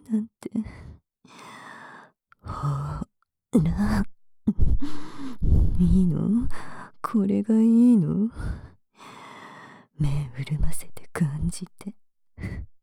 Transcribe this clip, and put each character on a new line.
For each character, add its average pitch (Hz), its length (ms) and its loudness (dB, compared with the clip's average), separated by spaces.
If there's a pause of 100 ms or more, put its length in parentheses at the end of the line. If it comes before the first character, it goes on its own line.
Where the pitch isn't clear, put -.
(120)
な 220 80 0
ん 220 80 -6
て。 - 240 -18 (1900)
ほ 143 600 -6 (580)
ら。 202 420 0 (1700)
い 175 240 4
い - 20 2
の？ 196 440 0 (520)
こ 202 240 -2
れ 202 160 0
が 220 140 0
い 220 100 4
い 233 320 6
の？ 175 320 0 (1700)
目 143 320 -2 (160)
潤 151 140 -4
ま - 140 4
せ - 160 0
て - 240 -12
感 151 360 -4
じ - 160 -10 (140)
て。 - 160 -14 (880)